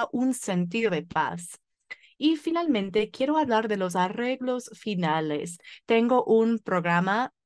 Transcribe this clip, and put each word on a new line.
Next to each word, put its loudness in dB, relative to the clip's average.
un 0
sentido -2
de 0
paz. -4
Y 4
finalmente, -2
quiero 0
hablar 2
de 0
los -2
arreglos -2
finales. -2
Tengo 4
un 4
programa 0